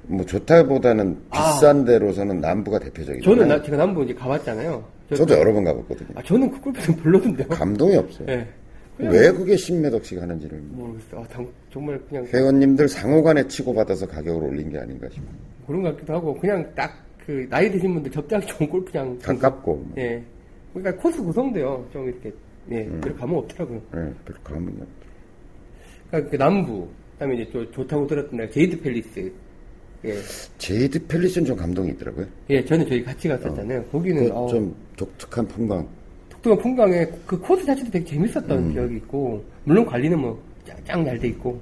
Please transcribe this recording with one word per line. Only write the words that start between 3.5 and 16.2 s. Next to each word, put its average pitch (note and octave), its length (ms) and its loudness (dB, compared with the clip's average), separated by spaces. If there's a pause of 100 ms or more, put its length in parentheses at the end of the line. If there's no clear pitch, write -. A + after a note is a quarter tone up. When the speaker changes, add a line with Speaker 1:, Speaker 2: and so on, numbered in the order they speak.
Speaker 2:
제가 D3 140 -4
남부 E3+ 280 2
이제 B2 100 -4
가봤잖아요. B2+ 680 -4 (280)
저 C#3+ 60 0
Speaker 1:
저도 C#3+ 220 6
여러 F#2 140 6
번 G2+ 120 2
가봤거든요. C2 520 -2
Speaker 2:
아, - 60 -8
저는 B3 280 4
그 - 100 -10
골프장 E3 360 -2
별로던데요. F3 520 2
Speaker 1:
감동이 D3+ 480 2
없어요. - 320 -2
Speaker 2:
예. A#2+ 180 -4 (500)
그냥 - 160 0
Speaker 1:
왜 A#2 200 10
그게 F#3 240 2
십 - 180 -2
몇 D3+ 200 0
억씩 F#2+ 260 -6
하는지를. D#2 380 -8 (140)
Speaker 2:
모르겠어요. A#2 500 -14
아, - 60 -14
당-, A#2+ 180 -12 (260)
정말 C#3+ 260 -8 (100)
그냥 B2+ 180 -8
Speaker 1:
회원님들 C3+ 640 6
상호간에 D3 600 4
치고받아서 G#2+ 600 0
가격을 D#2+ 400 -4
올린 D2 220 -6
게 C#2+ 80 -8
아닌가 B1+ 320 -12
싶어요. - 200 -14 (360)
Speaker 2:
그런 E3+ 160 -4
것 E3 120 -2
같기도 D#3 200 -8
하고, D#3+ 240 -4